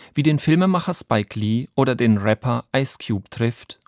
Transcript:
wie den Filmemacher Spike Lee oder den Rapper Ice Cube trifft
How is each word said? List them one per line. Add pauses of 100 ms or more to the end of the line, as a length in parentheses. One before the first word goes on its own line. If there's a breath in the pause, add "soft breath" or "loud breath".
(140 loud breath)
wie
den
Filmemacher
Spike
Lee
oder
den
Rapper
Ice
Cube
trifft